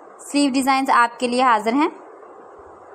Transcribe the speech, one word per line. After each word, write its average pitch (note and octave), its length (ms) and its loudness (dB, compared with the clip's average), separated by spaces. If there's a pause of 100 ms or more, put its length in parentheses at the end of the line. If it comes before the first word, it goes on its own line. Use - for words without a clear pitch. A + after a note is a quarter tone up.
(220)
sleeve C#4+ 300 -2
designs C4+ 400 0
आपके A#3+ 360 0
लिए B3 140 -2
हाजिर A3+ 320 2
हैं। D4 160 0 (1040)